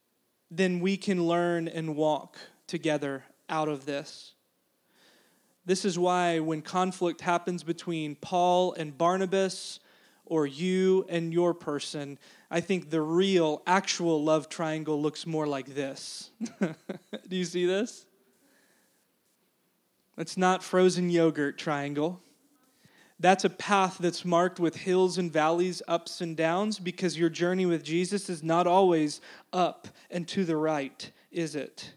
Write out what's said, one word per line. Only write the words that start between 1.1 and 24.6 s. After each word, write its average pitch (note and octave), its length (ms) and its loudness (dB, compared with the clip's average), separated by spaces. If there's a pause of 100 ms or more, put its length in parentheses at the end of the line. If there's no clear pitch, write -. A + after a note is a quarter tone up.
learn E3+ 400 2
and D#3+ 300 -6
walk D3+ 420 0 (300)
together D3 560 -2 (240)
out D#3 200 -2
of C#3 180 -6
this. - 480 -10 (1300)
This F#3 180 0
is F3 140 0
why F3 400 2
when D#3 240 -2
conflict F3+ 600 -2
happens F3 420 -2
between D#3+ 500 -6
Paul F3+ 600 2
and D3+ 220 -8
Barnabas, F#3 840 0 (440)
or D#3 220 0
you F#3 640 2
and E3 220 -2
your E3+ 200 4
person, C#3+ 640 -8 (320)
I E3+ 100 -2
think E3+ 280 -2
the D#3+ 140 2
real, E3 640 2
actual E3+ 560 2
love D#3 260 2
triangle D#3 540 -4
looks D3+ 240 -2
more D#3 200 -2
like C#3 280 -4
this. - 560 -8 (180)
<laughs> - 120 -10
Do - 760 -8
you F3+ 80 0
see F3 220 -2
this? G3 400 -2 (2000)
It's E3+ 220 -8
not F#3 240 2
frozen F3+ 480 4
yogurt D#3 480 2
triangle. D3 640 -4 (960)
That's F#3 260 6
a F3+ 60 2
path F#3+ 500 0
that's E3+ 240 -2
marked F3+ 340 2
with E3 180 0